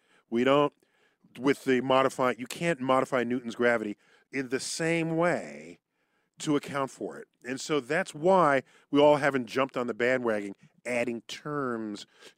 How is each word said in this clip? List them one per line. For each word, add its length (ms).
We 140
don't, 300
with 280
the 160
modify, 560
you 100
can't 320
modify 440
Newton's 320
gravity 420
in 180
the 100
same 580
way 600
to 160
account 340
for 280
it. 100
And 140
so 200
that's 360
why 480
we 80
all 180
haven't 300
jumped 300
on 100
the 60
bandwagon 600
adding 420
terms 800